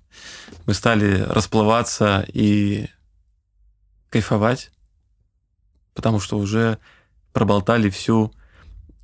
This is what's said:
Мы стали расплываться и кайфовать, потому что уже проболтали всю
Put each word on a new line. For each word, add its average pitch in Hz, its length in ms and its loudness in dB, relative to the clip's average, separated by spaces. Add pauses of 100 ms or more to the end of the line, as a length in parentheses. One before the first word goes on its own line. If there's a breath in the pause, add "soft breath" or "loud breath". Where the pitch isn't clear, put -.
(680 loud breath)
Мы 104 60 0
стали 104 540 2
расплываться 107 1040 0
и 104 540 0 (1200)
кайфовать, 113 640 -2 (1200)
потому 113 240 0
что 98 180 -6
уже 107 400 0 (560 soft breath)
проболтали 104 560 2
всю 110 420 0 (720 soft breath)